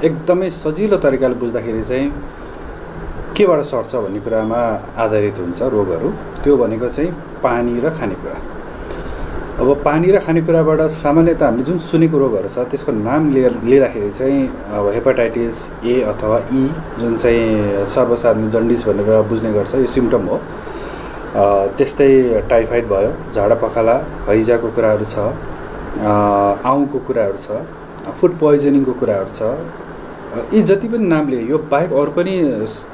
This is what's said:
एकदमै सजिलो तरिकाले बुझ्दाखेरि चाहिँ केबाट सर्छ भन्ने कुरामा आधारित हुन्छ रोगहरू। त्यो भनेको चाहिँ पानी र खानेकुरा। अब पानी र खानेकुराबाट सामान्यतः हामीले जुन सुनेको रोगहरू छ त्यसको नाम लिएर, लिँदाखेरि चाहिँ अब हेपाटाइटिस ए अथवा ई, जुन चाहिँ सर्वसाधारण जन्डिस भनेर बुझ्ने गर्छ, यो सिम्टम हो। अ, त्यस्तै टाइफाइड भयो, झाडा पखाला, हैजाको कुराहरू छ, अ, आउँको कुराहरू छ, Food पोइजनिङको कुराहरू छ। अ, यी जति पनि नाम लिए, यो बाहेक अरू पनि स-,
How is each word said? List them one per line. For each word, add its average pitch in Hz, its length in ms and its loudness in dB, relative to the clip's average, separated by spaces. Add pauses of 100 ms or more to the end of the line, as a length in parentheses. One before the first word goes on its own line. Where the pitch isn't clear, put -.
एकदमै 180 460 2
सजिलो 175 480 -2
तरिकाले 135 360 2
बुझ्दाखेरि 113 500 -4
चाहिँ 135 420 -4 (1120)
केबाट 175 240 4
सर्छ 123 340 -4
भन्ने 104 240 -4
कुरामा 110 600 -2 (180)
आधारित 104 420 0
हुन्छ 87 220 -4
रोगहरू। 104 480 0 (340)
त्यो 143 140 6
भनेको 113 320 0
चाहिँ 160 220 -2 (320)
पानी 120 360 0
र 143 100 0
खानेकुरा। - 680 -8 (1000)
अब 139 260 2
पानी 160 260 4
र 196 80 6
खानेकुराबाट 160 640 2
सामान्यतः 160 640 2
हामीले 120 180 2
जुन 170 140 -2
सुनेको 160 400 2
रोगहरू 107 320 0
छ - 80 -6
त्यसको 123 340 -4
नाम 135 400 0
लिएर, 123 320 2
लिँदाखेरि 117 480 4
चाहिँ 135 360 0
अब 101 460 -2
हेपाटाइटिस 117 760 0 (160)
ए 123 160 2
अथवा 107 360 0
ई, 131 340 0 (280)
जुन 117 180 0
चाहिँ 107 680 2
सर्वसाधारण 117 640 2
जन्डिस 117 380 2
भनेर 104 340 4
बुझ्ने 110 320 0
गर्छ, 104 220 0
यो 131 120 2
सिम्टम 120 340 2
हो। 87 140 -2
अ, - 60 -4 (1400)
त्यस्तै 127 720 4
टाइफाइड 117 380 2
भयो, 101 440 0
झाडा 107 240 2
पखाला, 113 380 0 (360)
हैजाको 113 400 2
कुराहरू 107 360 0
छ, 104 120 -8
अ, 107 140 -2 (1300)
आउँको 139 340 0
कुराहरू 110 380 -2
छ, - 280 -8 (560)
Food 170 180 2
पोइजनिङको 143 520 4
कुराहरू 107 340 0
छ। - 160 -10
अ, - 960 -8 (140)
यी 214 80 6
जति 196 260 2
पनि 220 200 0
नाम 151 220 2
लिए, 127 120 -2
यो 131 160 0
बाहेक 156 360 0
अरू 143 180 2
पनि 170 560 0
स-, - 260 -12